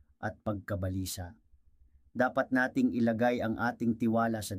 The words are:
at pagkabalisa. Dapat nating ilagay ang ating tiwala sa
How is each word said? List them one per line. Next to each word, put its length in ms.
at 220
pagkabalisa. 960
Dapat 400
nating 400
ilagay 480
ang 160
ating 400
tiwala 460
sa 160